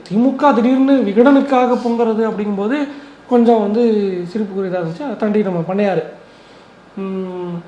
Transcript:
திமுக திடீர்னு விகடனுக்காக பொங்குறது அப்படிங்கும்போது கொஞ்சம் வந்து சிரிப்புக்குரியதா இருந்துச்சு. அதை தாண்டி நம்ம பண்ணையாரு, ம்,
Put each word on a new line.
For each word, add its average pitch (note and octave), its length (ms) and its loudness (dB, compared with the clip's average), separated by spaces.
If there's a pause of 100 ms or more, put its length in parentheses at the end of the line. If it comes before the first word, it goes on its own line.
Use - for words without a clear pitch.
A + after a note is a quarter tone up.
திமுக C4+ 440 2
திடீர்னு C4 400 2
விகடனுக்காக B3+ 800 4
பொங்குறது A#3 560 0
அப்படிங்கும்போது G#3 580 -4 (420)
கொஞ்சம் A#3 320 4
வந்து G#3 200 0 (520)
சிரிப்புக்குரியதா F#3+ 460 -4
இருந்துச்சு. E3+ 240 -6
அதை A#3 140 -8
தாண்டி G#3+ 260 0
நம்ம F3 240 -2
பண்ணையாரு, F#3+ 360 0 (920)
ம், F#3 720 -8